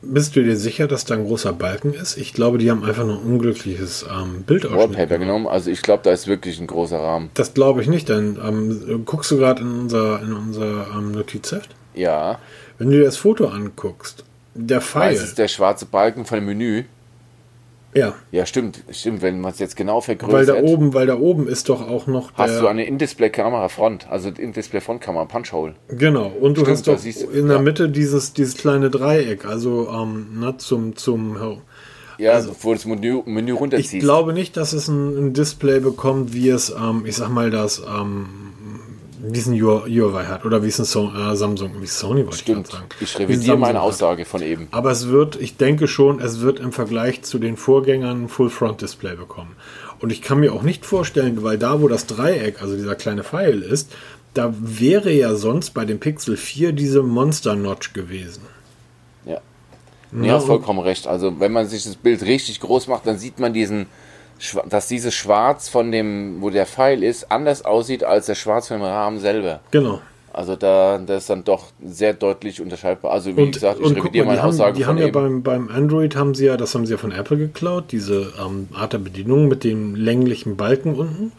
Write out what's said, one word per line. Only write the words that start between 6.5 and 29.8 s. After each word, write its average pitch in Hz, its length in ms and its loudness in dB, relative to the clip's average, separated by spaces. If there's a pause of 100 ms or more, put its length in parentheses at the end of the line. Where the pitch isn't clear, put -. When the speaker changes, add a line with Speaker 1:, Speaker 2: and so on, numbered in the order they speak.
Speaker 2:
ein 85 80 -8
großer 82 320 -2
Rahmen. 80 360 -2
Speaker 1:
Das - 180 -2
glaube 131 300 4
ich 107 40 -2
nicht, 160 220 0
denn, 107 340 0
ähm, 110 600 -2
guckst - 260 -4
du 147 60 4
grad 127 240 4
in 120 100 -4
unser, 113 520 0
in 110 100 -6
unser, 107 540 -6 (100)
ähm, 104 160 -4
Notizheft? 107 560 -8 (260)
Speaker 2:
Ja. 85 440 -2 (400)
Speaker 1:
Wenn 123 120 0
du 139 60 6
dir 147 80 8
das 135 140 2
Foto 214 300 4
anguckst, - 760 -10 (300)
der 117 260 0
Pfeil 180 300 2
Speaker 2:
Weiß, 107 80 4
es 92 60 -2
ist - 140 -10
der 107 100 4
schwarze 98 360 2
Balken 110 400 2
von 110 140 -2
dem 104 80 -2
Menü. 110 380 -2 (1080)
Speaker 1:
Ja. 120 220 2 (160)
Speaker 2:
Ja, 87 160 0
stimmt, - 460 -4
stimmt, 110 280 -4
wenn 92 200 0
man's 92 180 -6
jetzt 95 160 -6
genau 104 220 -2
Speaker 1:
Weil 123 500 2
da 139 60 6
Speaker 2:
vergrößert, 127 100 4
Speaker 1:
oben, 151 320 4
weil 131 140 4
da 127 100 2
oben 151 300 2
ist 123 200 -6
doch 123 200 0
auch 120 180 -4
noch 127 280 -4
Speaker 2:
hast 113 180 2
Speaker 1:
der 113 80 0
Speaker 2:
du 117 80 4
eine 110 160 0
In-Display-Kamera 117 840 0
Front, 107 400 -2
also 95 200 -4
In-Display-Frontkamera, 101 960 -6
Punch-Hole. 80 500 -6 (140)
Speaker 1:
Genau, 127 400 2
und 131 280 2
du 160 40 0
Speaker 2:
Stimmt, 139 80 6
Speaker 1:
hast - 180 2
Speaker 2:
da 151 60 4
Speaker 1:
doch 123 80 2
Speaker 2:
siehst 113 240 -8
du, - 60 -10
Speaker 1:
in 143 180 2
der 143 80 6
Speaker 2:
ja. 135 60 4
Speaker 1:
Mitte 156 260 2
dieses, 143 440 0
dieses 131 240 0
kleine 139 340 2
Dreieck, 131 540 0
also, 117 480 -2